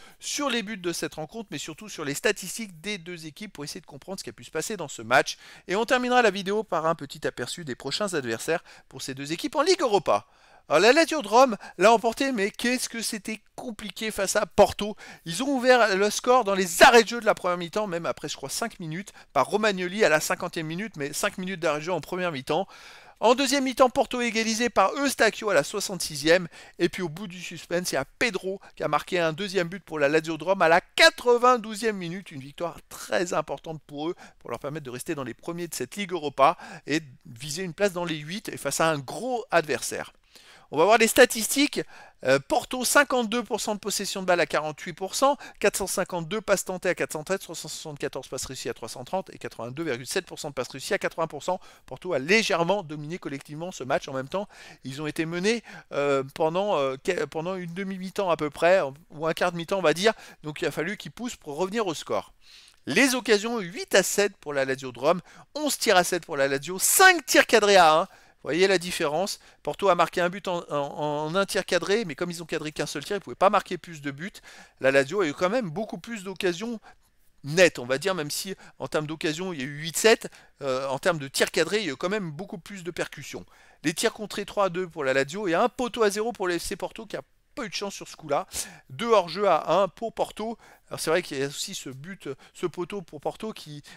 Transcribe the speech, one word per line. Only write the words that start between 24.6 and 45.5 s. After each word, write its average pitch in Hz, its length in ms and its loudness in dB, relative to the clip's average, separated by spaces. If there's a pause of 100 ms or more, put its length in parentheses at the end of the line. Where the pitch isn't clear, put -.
par 190 240 2
Eustachio 240 560 0
à 190 60 2
la 143 80 6
soixante-sixième. 165 840 0 (300)
Et 180 100 2
puis 180 140 -4
au 170 80 -4
bout 175 160 -12
du 180 160 -14
suspense, 175 500 -6
il 165 40 -4
y - 20 0
a 131 80 -2
Pedro 190 560 -4 (140)
qui - 80 -6
a 156 40 -2
marqué 151 320 0
un 160 140 2
deuxième 180 360 -2
but 190 140 -12
pour 156 140 -8
la 143 100 4
Lazio 160 300 2
de 151 60 -10
Rome 190 180 2
à 160 80 8
la 170 120 8
quatre-vingt-douzième 240 1160 4
minute. 180 320 -8
Une 143 120 -12
victoire 143 360 -8 (120)
très 180 440 -2
importante 156 540 -6
pour 147 200 -8
eux, 185 80 -4 (220)
pour - 140 -12
leur 120 80 -8
permettre 147 260 -8
de 123 60 -10
rester 123 240 -6
dans 139 80 -6
les 120 100 -8
premiers 170 340 -8
de 165 60 -10
cette - 220 -8
Ligue 202 160 -6
Europa 151 480 2 (260)
et 156 160 0 (240)
viser 143 380 -10
une 175 100 -6
place 196 180 0
dans 175 140 -4
les 170 120 -4
huit 151 320 -10
et - 80 -10
face 139 240 -2
à 165 100 4
un 147 80 0
gros 214 500 -6
adversaire. 135 640 -2 (580)
On 131 60 -4
va 160 80 6
voir 220 140 6
les 226 80 6
statistiques. 240 760 4 (440)
Euh, 131 120 6
Porto, 254 480 -2
cinquante-deux 247 560 2
pour 214 180 -4
cent 220 140 -4
de 202 60 -6
possession 196 420 -6
de 185 60 -4
balle 175 120 4
à 156 60 4
quarante-huit 151 480 -4
pour 190 220 -8
cent, 269 200 4 (240)